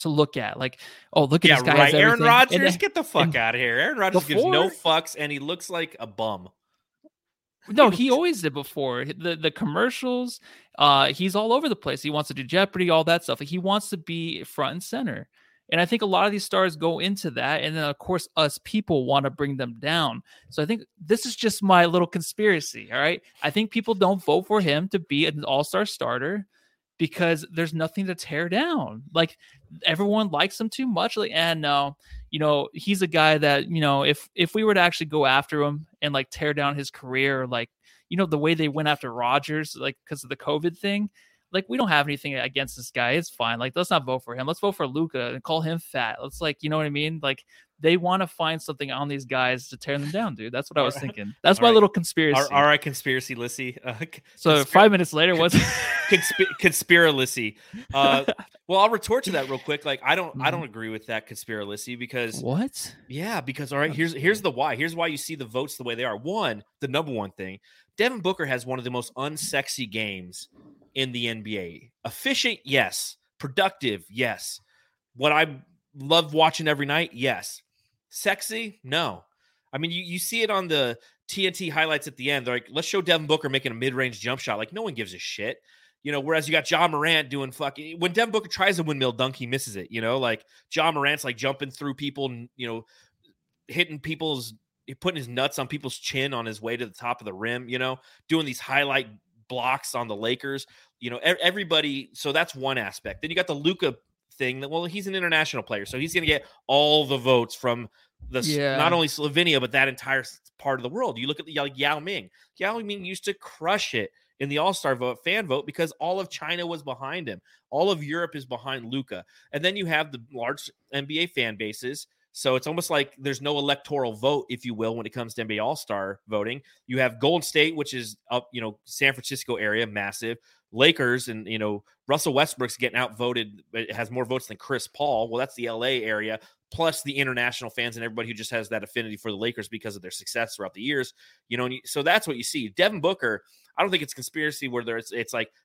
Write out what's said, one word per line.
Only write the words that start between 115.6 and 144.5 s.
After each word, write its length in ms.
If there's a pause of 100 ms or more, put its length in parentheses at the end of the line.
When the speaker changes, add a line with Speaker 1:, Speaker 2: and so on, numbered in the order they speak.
Speaker 2:
because 340
all 200
of 100
China 360
was 160
behind 480
him. 100 (300)
All 220
of 120
Europe 320
is 100
behind 460
Luka. 320 (300)
And 100
then 140
you 80
have 260
the 100 (120)
large 360 (220)
N 140
B 140
A 80
fan 280
bases. 520 (260)
So 220
it's 100
almost 240
like 300
there's 240
no 160
electoral 540
vote, 360
if 160
you 80
will, 240
when 80
it 80
comes 220
to 60
N 60
B 100
A 60
All-Star 640
voting. 340 (260)
You 120
have 200
Golden 240
State, 320
which 180
is 240 (140)
up, 200
you 80
know, 260
San 280
Francisco 420
area, 300
massive. 540 (360)
Lakers, 520
and, 200
you 120
know, 240 (240)
Russell 260
Westbrook's 440
getting 200
outvoted, 640 (100)
but 200
has 180
more 160
votes 220
than 100
Chris 300
Paul. 420
Well, 80
that's 160
the 140
L 180
A 180
area, 360 (320)
plus 320
the 120
international 540
fans 260
and 80
everybody 240
who 60
just 160
has 200
that 140
affinity 320
for 140
the 80
Lakers 320
because 260
of 60
their 80
success 460
throughout 180
the 80
years. 320 (340)
You 100
know, 80
and 100
you, 100
so 160
that's 260
what 100
you 60
see. 260
Devin 320
Booker, 420 (340)
I 60
don't 80
think 100
it's 140
conspiracy 520